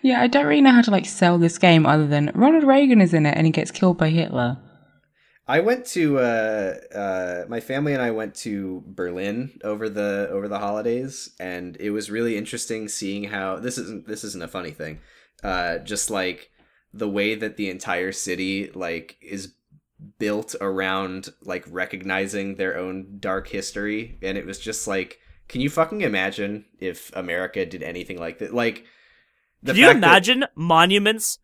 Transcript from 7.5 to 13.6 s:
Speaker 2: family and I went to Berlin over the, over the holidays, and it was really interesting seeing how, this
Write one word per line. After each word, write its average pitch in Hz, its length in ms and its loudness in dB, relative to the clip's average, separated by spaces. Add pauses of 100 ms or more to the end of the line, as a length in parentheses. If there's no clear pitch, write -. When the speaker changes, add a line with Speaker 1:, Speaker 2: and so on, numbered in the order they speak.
Speaker 2:
family 139 340 -2
and 135 80 0
I 120 120 0
went 110 240 -6
to 98 500 -8
Berlin 95 760 -6
over 107 240 -6
the, 101 420 -4
over 98 160 -4
the 101 140 -6
holidays, 117 720 -6 (100)
and 90 400 -10
it 104 100 -4
was 104 220 -6
really 113 240 -2
interesting 110 500 -8
seeing 101 380 -8
how, 98 320 -6
this 123 200 -8